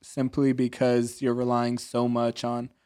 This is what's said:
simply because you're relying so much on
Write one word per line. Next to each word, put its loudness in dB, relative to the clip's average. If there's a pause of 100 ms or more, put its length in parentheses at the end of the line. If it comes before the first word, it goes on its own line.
simply 0
because 0
you're 2
relying 0
so -2
much -2
on -4 (180)